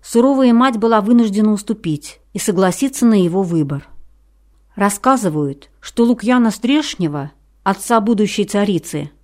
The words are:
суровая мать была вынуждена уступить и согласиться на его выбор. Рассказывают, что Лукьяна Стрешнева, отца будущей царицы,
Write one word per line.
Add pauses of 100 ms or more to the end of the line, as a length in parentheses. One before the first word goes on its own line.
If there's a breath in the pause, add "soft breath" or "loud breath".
суровая
мать
была
вынуждена
уступить (140)
и
согласиться
на
его
выбор. (880)
Рассказывают,
что
Лукьяна
Стрешнева, (320)
отца
будущей
царицы, (140)